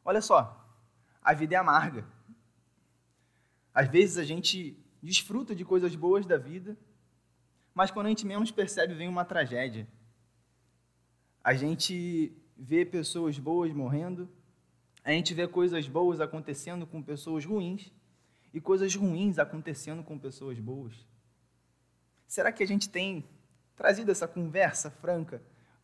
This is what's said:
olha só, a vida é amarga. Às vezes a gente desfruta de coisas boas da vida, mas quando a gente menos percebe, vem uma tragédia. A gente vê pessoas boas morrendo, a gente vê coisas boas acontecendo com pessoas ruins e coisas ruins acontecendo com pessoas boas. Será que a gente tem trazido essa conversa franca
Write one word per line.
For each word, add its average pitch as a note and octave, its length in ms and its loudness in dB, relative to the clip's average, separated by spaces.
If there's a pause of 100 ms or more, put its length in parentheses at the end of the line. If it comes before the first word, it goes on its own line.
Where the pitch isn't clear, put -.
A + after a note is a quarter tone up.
olha G3+ 160 2
só, - 420 4 (580)
a D3+ 120 6
vida D#3 220 0
é - 20 6
amarga. D3+ 480 4 (1700)
Às C3+ 140 4
vezes E3+ 300 6
a E3+ 60 -2
gente E3 540 -4 (240)
desfruta G3+ 540 -2
de F3 100 -8
coisas F3+ 300 2
boas F#3 300 2
da F3 120 4
vida, F3+ 400 -12 (960)
mas F#3+ 180 4
quando G#3 160 -2
a - 20 2
gente G#3+ 160 0
menos G#3 260 -2
percebe, F#3 420 0
vem E3 140 -6
uma F3+ 180 -2
tragédia. B2 640 -2 (1600)
A B2+ 100 4
gente E3 800 -2 (200)
vê C#3+ 280 2
pessoas E3 540 -4
boas D#3+ 340 -2
morrendo, D#3 560 -4 (760)
a C#3 80 -2
gente E3+ 220 0
vê E3+ 140 0
coisas F3 400 2
boas E3 320 2
acontecendo D#3 640 -6
com D#3+ 160 -12
pessoas D3 440 -6
ruins F#3+ 460 -4 (640)
e D#3+ 60 -8
coisas F#3+ 360 2
ruins F#3+ 420 2
acontecendo D#3 640 -4
com D#3 140 -12
pessoas C3+ 420 -10
boas. A#2+ 340 -10 (1300)
Será G#3+ 240 0
que A3+ 120 -2
a F#3+ 40 2
gente G3+ 220 0
tem F#3 340 -4 (520)
trazido G3+ 360 4
essa F3 160 -2
conversa E3+ 640 0
franca D#3+ 520 -4 (420)